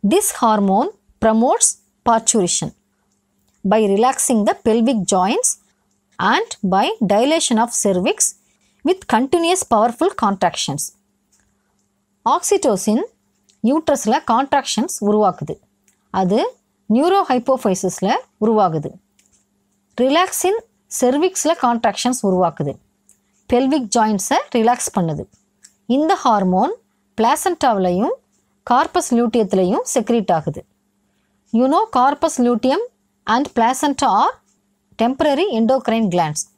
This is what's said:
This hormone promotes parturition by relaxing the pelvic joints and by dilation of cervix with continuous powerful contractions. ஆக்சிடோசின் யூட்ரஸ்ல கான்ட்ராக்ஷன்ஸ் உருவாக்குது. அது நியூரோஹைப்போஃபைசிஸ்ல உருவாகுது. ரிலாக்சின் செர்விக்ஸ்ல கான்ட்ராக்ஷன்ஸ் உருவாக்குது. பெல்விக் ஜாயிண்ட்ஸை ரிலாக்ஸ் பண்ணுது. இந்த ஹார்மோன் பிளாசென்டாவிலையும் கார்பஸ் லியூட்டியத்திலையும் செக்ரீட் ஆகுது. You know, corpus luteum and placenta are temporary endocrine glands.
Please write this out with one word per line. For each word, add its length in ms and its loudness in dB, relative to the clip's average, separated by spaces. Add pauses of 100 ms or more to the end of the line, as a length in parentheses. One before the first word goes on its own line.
This 240 2 (140)
hormone 480 2 (320)
promotes 460 2 (380)
parturition 640 0 (1000)
by 120 4
relaxing 640 2
the 200 0
pelvic 360 2 (160)
joints 340 0 (680)
and 300 0 (200)
by 160 2 (200)
dilation 520 0
of 120 0 (140)
cervix 320 0 (680)
with 220 0
continuous 600 0
powerful 420 0 (120)
contractions. 580 -2 (1400)
ஆக்சிடோசின் 760 0 (600)
யூட்ரஸ்ல 520 0 (160)
கான்ட்ராக்ஷன்ஸ் 680 0
உருவாக்குது. 560 0 (540)
அது 460 -2 (340)
நியூரோஹைப்போஃபைசிஸ்ல 1300 0 (260)
உருவாகுது. 480 0 (1120)
ரிலாக்சின் 580 0 (420)
செர்விக்ஸ்ல 600 0
கான்ட்ராக்ஷன்ஸ் 640 -2
உருவாக்குது. 500 0 (800)
பெல்விக் 420 0
ஜாயிண்ட்ஸை 440 0 (160)
ரிலாக்ஸ் 440 0
பண்ணுது. 240 -4 (640)
இந்த 380 0
ஹார்மோன் 500 2 (440)
பிளாசென்டாவிலையும் 1000 0 (540)
கார்பஸ் 400 0
லியூட்டியத்திலையும் 840 0
செக்ரீட் 380 0
ஆகுது. 340 -4 (880)
You 140 4
know, 240 2
corpus 460 2
luteum 440 0 (460)
and 280 0
placenta 520 0
are 260 2 (720)
temporary 440 0 (120)
endocrine 500 0
glands. 480 -2